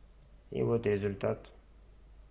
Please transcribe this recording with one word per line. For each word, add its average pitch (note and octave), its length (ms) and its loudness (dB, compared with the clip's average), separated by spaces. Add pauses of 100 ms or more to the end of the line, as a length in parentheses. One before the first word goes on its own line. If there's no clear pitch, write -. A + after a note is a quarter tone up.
(500)
И C3 120 0
вот A#2 240 2
результат, G#2 600 0 (840)